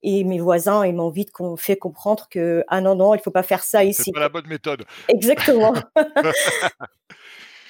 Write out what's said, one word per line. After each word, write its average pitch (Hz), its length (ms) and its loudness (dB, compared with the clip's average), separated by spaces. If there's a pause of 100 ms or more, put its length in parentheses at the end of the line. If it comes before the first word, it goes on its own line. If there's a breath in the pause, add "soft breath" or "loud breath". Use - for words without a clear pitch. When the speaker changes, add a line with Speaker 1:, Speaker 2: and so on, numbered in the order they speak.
Speaker 1:
Et 196 220 0
mes 180 160 -2
voisins, 180 460 2
ils 180 100 -2
m'ont 170 140 -2
vite 185 220 -6
com-, 175 260 -8
fait 196 180 -2
comprendre 202 560 -4
que, 170 380 -2
ah 190 100 0
non, 190 160 2
non, 190 180 4
il 202 60 2
faut 185 120 -8
pas 185 120 0
faire 185 220 -2
ça - 140 0
Speaker 2:
C'est 196 100 4
Speaker 1:
ici. 196 240 -4
Speaker 2:
pas 151 80 -4
la 147 80 2
bonne 151 180 -8
méthode. 151 380 -6 (240 loud breath)
Speaker 1:
Exactement. 233 640 4
<laughs> 233 100 -4 (120)
Speaker 2:
<laughs> 311 80 4 (1700 loud breath)